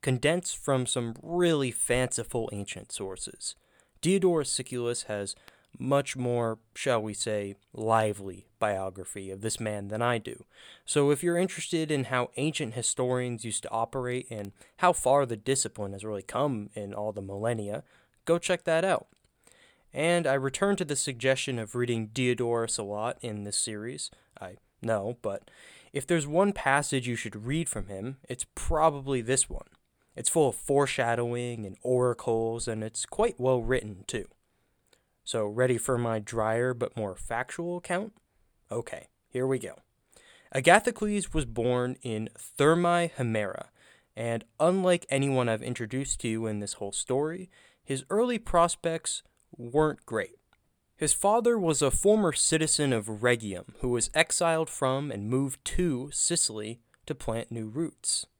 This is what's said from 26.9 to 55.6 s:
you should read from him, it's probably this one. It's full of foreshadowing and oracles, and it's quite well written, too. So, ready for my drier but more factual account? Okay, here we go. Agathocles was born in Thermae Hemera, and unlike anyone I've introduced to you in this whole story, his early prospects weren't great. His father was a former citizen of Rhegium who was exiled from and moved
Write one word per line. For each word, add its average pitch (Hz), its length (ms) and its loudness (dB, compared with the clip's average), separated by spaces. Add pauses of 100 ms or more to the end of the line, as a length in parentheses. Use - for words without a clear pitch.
you 120 80 -2
should 107 300 -8
read 151 240 -2
from 98 180 -6
him, 104 300 -8 (100)
it's - 180 -8 (100)
probably 143 680 2
this 131 280 0
one. - 180 -10 (500)
It's - 120 -2
full 151 200 6
of 110 60 -2
foreshadowing 120 1120 0
and 98 160 -10
oracles, 117 840 2
and 110 160 -4
it's - 220 -6
quite - 340 0
well 127 220 4
written, 110 440 -2
too. 104 200 -6 (960)
So, 110 220 -2
ready 120 320 2
for 120 220 0
my 113 200 0
drier 113 540 0
but 120 240 -4
more 101 180 -4
factual 170 640 -6
account? 180 360 -4 (580)
Okay, - 360 -6 (220)
here 127 160 -2
we 131 140 0
go. - 160 -10 (760)
Agathocles 208 800 4
was 143 140 0
born 123 560 0
in 110 280 -6 (280)
Thermae 170 600 4
Hemera, 110 500 -2 (480)
and 117 280 -2 (160)
unlike 180 500 4
anyone 135 380 2
I've 110 140 0
introduced 123 600 -4
to 123 60 -4
you 113 200 -2
in 104 120 -2
this 101 140 -6
whole 101 180 -8
story, 156 580 -4 (340)
his 135 260 -4
early 233 300 2
prospects - 840 2 (340)
weren't 139 520 2
great. 107 320 -4 (580)
His 151 160 2
father 226 440 4
was 165 240 2
a 139 100 4
former 202 420 4
citizen 151 580 2
of 107 320 0
Rhegium 113 560 0
who 127 100 -2
was 120 240 2
exiled 165 560 2
from 139 420 0
and 104 180 -6
moved 135 360 -2